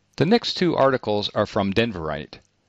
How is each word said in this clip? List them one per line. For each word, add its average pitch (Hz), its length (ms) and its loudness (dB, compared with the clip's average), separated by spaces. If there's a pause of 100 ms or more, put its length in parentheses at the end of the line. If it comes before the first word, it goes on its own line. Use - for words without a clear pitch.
(180)
The 139 80 2
next 226 300 0
two 175 200 0
articles 113 540 0
are 107 160 0
from 98 260 0
Denverite. 87 680 -4 (300)